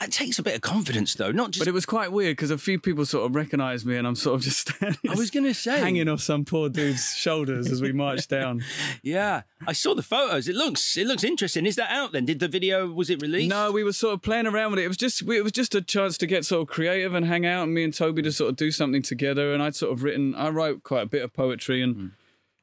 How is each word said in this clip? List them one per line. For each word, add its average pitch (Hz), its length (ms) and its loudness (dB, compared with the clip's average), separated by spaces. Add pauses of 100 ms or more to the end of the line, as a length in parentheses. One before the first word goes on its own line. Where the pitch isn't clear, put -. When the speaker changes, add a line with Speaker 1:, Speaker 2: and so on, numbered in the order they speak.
Speaker 1:
It 202 100 -6
takes 262 260 0
a 170 60 -2
bit 113 120 0
of 110 60 -4
confidence, 135 520 0
though, 101 180 0
not 208 200 0
just - 100 -2
Speaker 2:
But 165 80 0
it 180 40 0
was 185 120 0
quite 208 260 -2
weird 190 240 2
'cause 151 160 -2
a 151 60 0
few 185 200 0
people 151 280 0
sort 123 200 0
of 127 100 0
recognised 131 500 -2
me 123 100 0
and 120 100 0
I'm 123 100 0
sort 131 200 2
of 127 60 2
just 135 260 0
<laughs> - 0 -
standing 196 320 -2 (100)
Speaker 1:
I 180 60 -2
was 220 160 2
gonna 277 220 2
say. 262 260 0
Speaker 2:
hanging 175 300 2
off 147 100 0
some 147 240 0
poor 156 240 0
dude's 139 480 0
shoulders 135 560 0
as 127 100 0
we 135 120 0
marched 139 360 -2
down. 127 360 -2 (180)
Speaker 1:
<laughs> 135 200 -6
Yeah. 180 400 0 (220)
I 165 60 -2
saw 349 240 0
the - 80 -2
photos. 190 460 0
It 180 60 -2
looks, - 420 0
it 202 100 0
looks 247 160 0
interesting. 208 420 0
Is 208 120 0
that 226 120 -2
out 262 220 -2
then? 127 140 0
Did 147 140 0
the 175 100 0
video, 185 420 0
was 165 180 -2
it 151 120 0
released? 160 280 0
Speaker 2:
No, 208 220 2
we 214 140 2
were 202 80 0
sort 214 220 0
of 180 60 -6
playing 226 260 0
around 214 240 0
with 190 80 2
it. 180 40 2
It 170 60 0
was 185 80 -4
just, 240 240 0
we, 226 160 0
it 208 60 2
was 214 100 0
just 247 220 0
a 196 60 2
chance 196 360 0
to 185 100 0
get 175 160 2
sort 165 200 2
of 143 40 -6
creative 180 460 0
and 170 120 2
hang 170 200 2
out 180 180 2
and 160 100 0
me 165 120 2
and 156 80 0
Toby 160 300 0
to 151 100 0
sort 127 160 2
of 131 80 0
do 156 140 2
something 139 320 2
together. 139 500 0
And 147 100 2
I'd 151 120 -2
sort 127 180 0
of 123 100 -4
written, 139 320 0
I 151 140 -2
wrote 156 340 -2
quite 123 200 0
a - 20 -2
bit 135 180 -2
of 123 80 -6
poetry 127 500 0
and 123 140 2
Speaker 1:
Mm. 95 160 -8 (520)